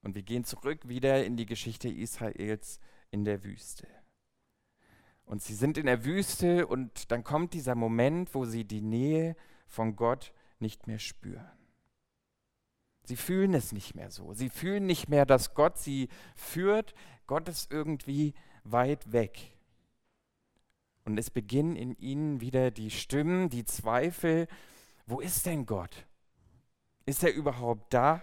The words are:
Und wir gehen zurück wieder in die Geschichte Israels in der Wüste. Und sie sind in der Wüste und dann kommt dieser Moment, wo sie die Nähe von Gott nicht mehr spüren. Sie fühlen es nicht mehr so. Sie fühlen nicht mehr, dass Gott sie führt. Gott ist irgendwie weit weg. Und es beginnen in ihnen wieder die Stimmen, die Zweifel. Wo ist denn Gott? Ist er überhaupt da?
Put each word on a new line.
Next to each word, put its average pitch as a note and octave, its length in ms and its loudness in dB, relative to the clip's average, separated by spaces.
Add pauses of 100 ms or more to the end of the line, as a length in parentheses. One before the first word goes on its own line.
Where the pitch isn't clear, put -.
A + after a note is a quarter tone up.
Und G2 120 -6
wir G#2 60 -10
gehen A#2 220 -4
zurück C#3+ 440 -6
wieder B2+ 380 4
in A#2 120 -2
die A2+ 80 -2
Geschichte A2+ 440 -6
Israels G#2+ 880 -6 (300)
in G2+ 140 -2
der G2+ 200 0
Wüste. - 440 -14 (1400)
Und G2+ 160 -6
sie G#2+ 140 -8
sind C#3 220 2
in D3+ 80 -2
der B2 180 2
Wüste F3 640 2
und B2 420 -6
dann A#2+ 140 0
kommt D#3+ 300 -2
dieser C3 200 -2
Moment, A#2+ 640 2
wo C3 80 0
sie A#2 220 -4
die G#2 160 -6
Nähe D3+ 560 0 (280)
von A2+ 300 -2
Gott A#2 380 0 (260)
nicht - 280 -6
mehr A2 120 -6
spüren. - 500 -12 (1600)
Sie B2+ 100 -6
fühlen F#3+ 380 2
es C3+ 180 2
nicht G2 240 -10
mehr F2+ 160 -10
so. - 220 -12
Sie A#3+ 160 -4
fühlen G3 360 -2
nicht F3+ 220 2
mehr, C#3+ 180 8
dass C3 280 6
Gott D#3 240 4
sie C3+ 320 -4 (260)
führt. G3+ 580 0 (320)
Gott D#3+ 220 -2
ist - 240 -8
irgendwie D3 600 0 (300)
weit B2 480 2
weg. - 420 0 (1500)
Und G#2+ 120 -2
es A#2 120 -4
beginnen C3 460 0
in B2 220 -6
ihnen C#3+ 440 -2
wieder B2+ 300 2
die G#2+ 200 -6
Stimmen, E3+ 580 0
die A#2+ 160 -4
Zweifel. D#3+ 840 2 (580)
Wo A#2 140 -4
ist - 260 -2
denn D#3 200 -2
Gott? G2 420 -6 (1000)
Ist C#3 180 0
er D#3+ 100 6
überhaupt B2 600 -2
da? C#3+ 300 6